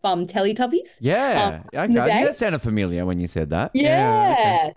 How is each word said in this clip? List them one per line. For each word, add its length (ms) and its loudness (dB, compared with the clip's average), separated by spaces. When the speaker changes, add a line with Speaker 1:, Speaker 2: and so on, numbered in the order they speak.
Speaker 1:
um, 220 0
Teletubbies. 760 -2
Speaker 2:
Yeah, 600 0
Speaker 1:
Um, 120 -2
in 80 2
the 100 4
Speaker 2:
okay. 160 2
Speaker 1:
day. 60 2
Speaker 2:
That 100 0
sounded 240 -2
familiar 460 -2
when 120 -2
you 80 -2
said 240 -4
that. 240 -2
Speaker 1:
Yeah, 80 0
Speaker 2:
Yeah, 520 2
okay. 420 2